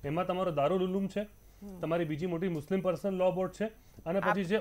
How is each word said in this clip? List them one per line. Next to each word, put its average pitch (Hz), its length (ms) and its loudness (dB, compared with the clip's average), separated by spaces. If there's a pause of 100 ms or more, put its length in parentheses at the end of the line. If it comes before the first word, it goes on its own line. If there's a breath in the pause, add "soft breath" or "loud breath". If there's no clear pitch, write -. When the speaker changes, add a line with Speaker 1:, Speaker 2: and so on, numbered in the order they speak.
Speaker 1:
એમાં 165 240 0
તમારો 185 240 0
દારુલ 156 320 4
ઉલૂમ 190 240 0
છે, 202 140 -4
Speaker 2:
હમ. 202 580 -14
Speaker 1:
તમારી 165 260 0
બીજી 156 200 -2
મોટી 185 220 0
મુસ્લિમ 170 340 -2
પર્સનલ 185 320 0
લૉ 185 180 4
બોર્ડ 185 200 0
છે, - 140 -4 (400 soft breath)
અને 175 140 0
Speaker 2:
આપ 208 140 4
Speaker 1:
પછી 202 100 0
જે 190 180 2